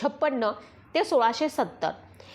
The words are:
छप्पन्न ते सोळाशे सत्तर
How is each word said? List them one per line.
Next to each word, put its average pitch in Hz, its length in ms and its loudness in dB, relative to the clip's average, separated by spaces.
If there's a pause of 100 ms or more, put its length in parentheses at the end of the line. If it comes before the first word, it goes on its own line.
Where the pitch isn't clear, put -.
छप्पन्न 269 500 0 (440)
ते 339 80 4
सोळाशे 269 460 2
सत्तर - 420 -4 (440)